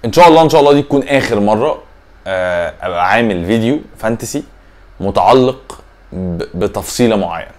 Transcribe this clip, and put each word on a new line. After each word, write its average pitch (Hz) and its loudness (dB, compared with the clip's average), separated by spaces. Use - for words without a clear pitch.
ان 110 -4
شاء 170 6
الله، 160 6
ان 156 4
شاء 156 4
الله 143 4
دي 143 4
تكون 139 -2
اخر 127 0
مره، 107 0
آه، 90 -4
ابقى 90 -2
عامل 104 0
فيديو 113 0
فانتسي 117 -6
متعلق 101 0
ب-، 90 -6
بتفصيله 104 -2
معينه. 85 -6